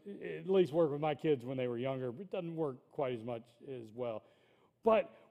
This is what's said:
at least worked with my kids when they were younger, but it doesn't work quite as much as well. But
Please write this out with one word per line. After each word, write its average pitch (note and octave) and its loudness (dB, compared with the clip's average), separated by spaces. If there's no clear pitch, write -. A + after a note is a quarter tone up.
at E3+ -8
least F#3 6
worked D#3+ 4
with C#3+ -4
my D3+ 0
kids C#3 2
when C3 -4
they B2+ 0
were A#2+ -2
younger, B2+ -2
but C#3+ -10
it F#3+ -16
doesn't E3+ -6
work D3+ -2
quite C3 -2
as A2+ -8
much A#2 -6
as B2 -10
well. A#2 -6
But A3 6